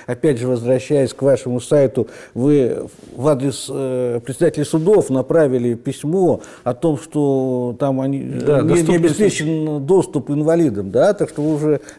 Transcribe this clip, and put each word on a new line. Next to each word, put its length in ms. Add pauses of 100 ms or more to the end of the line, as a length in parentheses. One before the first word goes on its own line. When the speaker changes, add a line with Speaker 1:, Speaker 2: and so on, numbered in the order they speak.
Speaker 1:
Опять 320
же, 80
возвращаясь 680
к 80
вашему 400
сайту, 460 (260)
вы 540 (280)
в 120
адрес, 420
э, 560
председателей 400
судов 440
направили 680
письмо 680 (220)
о 100
том, 240
что 840
там 220
они, 180
э, 260
Speaker 2:
Да, 160
Speaker 1:
не, 20
не 120
Speaker 2:
доступность. 440
Speaker 1:
обеспечен 680
доступ 460
инвалидам, 600
да, 220
так 160
что 120
вы 140
уже 260 (180)